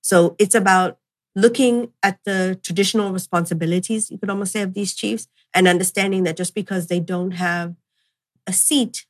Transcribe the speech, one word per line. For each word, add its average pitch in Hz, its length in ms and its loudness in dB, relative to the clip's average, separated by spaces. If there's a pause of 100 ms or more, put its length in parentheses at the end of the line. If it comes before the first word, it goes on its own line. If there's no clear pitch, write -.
So 170 360 4
it's 208 160 4
about 190 440 4 (380)
looking 240 560 2 (100)
at 196 220 0
the 190 380 -2
traditional 196 500 0
responsibilities, 180 1000 -2
you - 80 -14
could 202 120 -6
almost 196 220 -4
say, 214 100 -2
of 185 120 -6
these 196 200 -4
chiefs, 220 340 -6 (260)
and 185 140 6
understanding 190 560 0
that 165 120 -2
just 185 180 -6
because 190 320 -6
they 180 140 -2
don't 180 320 -4
have 175 420 -4 (720)
a 196 60 -6
seat - 580 0